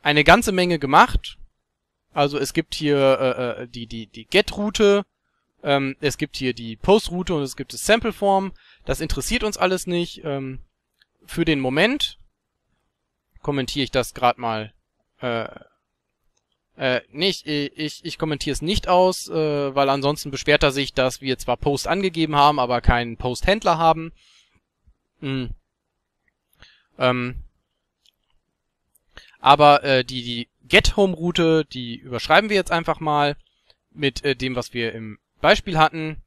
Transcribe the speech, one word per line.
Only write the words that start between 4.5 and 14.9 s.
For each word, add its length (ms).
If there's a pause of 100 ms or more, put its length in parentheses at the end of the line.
ähm, 380
es 180
gibt 180
hier 160
die 240
Post-Route 580
und 80
es 140
gibt 160
das 140
Sample-Form. 680 (320)
Das 160
interessiert 440
uns 120
alles 300
nicht, 380
ähm, 340 (640)
für 200
den 160
Moment. 580 (1200)
Kommentiere 440
ich 60
das 240
grad 240
mal, 340 (480)